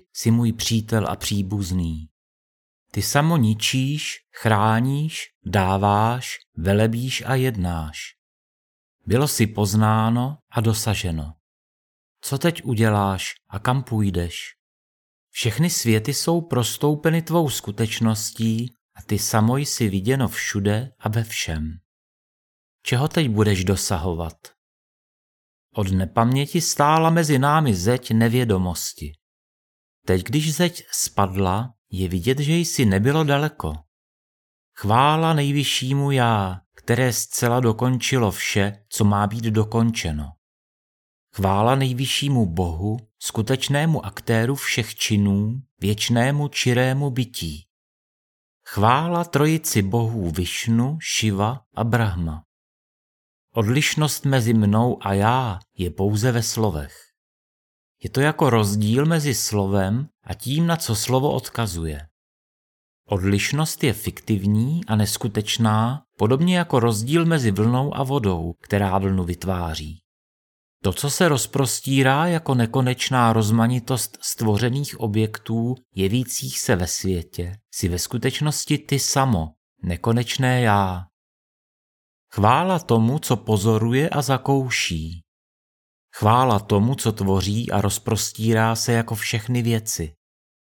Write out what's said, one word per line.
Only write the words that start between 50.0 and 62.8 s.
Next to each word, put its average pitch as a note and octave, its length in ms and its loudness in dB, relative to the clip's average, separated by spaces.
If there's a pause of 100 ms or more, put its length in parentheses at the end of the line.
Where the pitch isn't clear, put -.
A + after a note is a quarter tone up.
Višnu, A2+ 680 -2
Šiva G#2+ 600 -2 (140)
a A2 80 -2
Brahma. F2 600 -2 (1120)
Odlišnost C3+ 720 0
mezi B2 280 2
mnou A2 540 2
a G2 60 0
já G#2+ 460 0 (180)
je F2 140 -4
pouze G#2 400 0
ve A#2 120 0
slovech. F2 600 -4 (1000)
Je G2 60 -8
to C3+ 120 -2
jako D3+ 280 2
rozdíl G#2+ 560 2
mezi D3+ 280 0
slovem G2+ 720 0 (160)
a - 100 -10
tím, D3+ 340 -2
na E3 100 0
co A#2 180 -4
slovo C3 360 0
odkazuje. E2 760 -6 (1000)